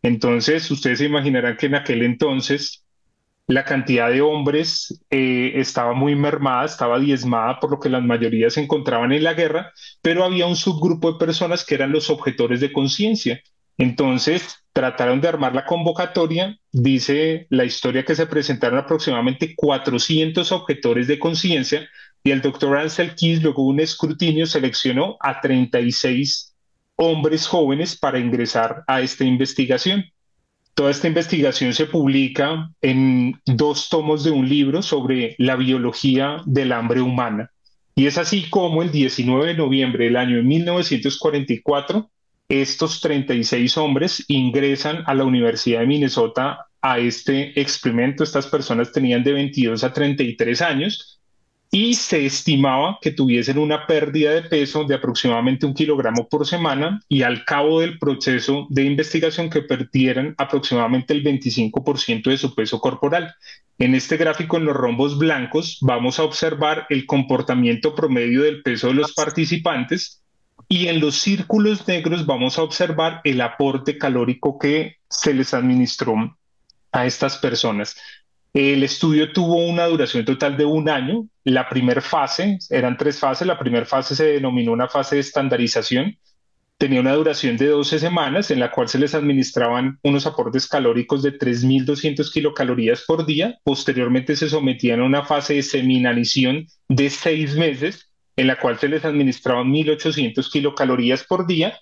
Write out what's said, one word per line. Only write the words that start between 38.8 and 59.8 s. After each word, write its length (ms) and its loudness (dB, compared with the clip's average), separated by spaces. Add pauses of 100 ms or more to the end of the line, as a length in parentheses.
el 80 -2
diecinueve 560 2
de 80 -2
noviembre 500 0
del 120 2
año 260 2
mil 220 2
novecientos 520 -2
cuarenta 360 -2
y 80 -4
cuatro, 500 -2 (360)
estos 540 -2
treinta 320 0
y 100 0
seis 320 0
hombres 520 0
ingresan 800 0
a 80 0
la 80 2
Universidad 560 2
de 80 2
Minnesota 800 0 (120)
a 200 0
este 600 -2
experimento. 640 0
Estas 220 -2
personas 460 -2
tenían 320 2
de 100 4
veintidós 500 0
a 100 -2
treinta 280 0
y 140 -2
tres 260 0
años 540 -4 (540)
y 260 0
se 300 0
estimaba 760 0
que 100 0
tuviesen 460 0
una 280 0
pérdida 460 2
de 120 2
peso 420 -2
de 100 0
aproximadamente 680 0
un 80 -2
kilogramo 560 0
por 180 0
semana 640 -2
y 140 2
al 200 -2
cabo 380 2
del 180 -4
proceso 680 -2
de 160 2
investigación 640 -2
que 140 0
perdieran 720 0